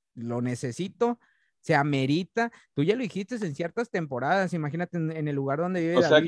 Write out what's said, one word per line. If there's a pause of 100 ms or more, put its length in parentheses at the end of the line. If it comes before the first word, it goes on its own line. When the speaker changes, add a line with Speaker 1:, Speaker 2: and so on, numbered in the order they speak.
(160)
Speaker 1:
"¿Lo
necesito? (420)
¿Se
amerita?". (220)
Tú
ya
lo
dijiste
en
ciertas
temporadas,
imagínate
en,
en
el
lugar
donde
vive
Speaker 2:
O
sea
Speaker 1:
David.